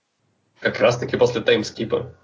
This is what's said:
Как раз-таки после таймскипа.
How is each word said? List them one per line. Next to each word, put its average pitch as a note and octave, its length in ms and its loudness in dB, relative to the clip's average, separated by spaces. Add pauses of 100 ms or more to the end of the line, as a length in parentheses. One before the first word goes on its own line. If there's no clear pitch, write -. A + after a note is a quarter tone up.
(600)
Как - 200 -2
раз-таки A#2+ 380 0
после A#2+ 240 2
таймскипа. A2+ 720 -2 (100)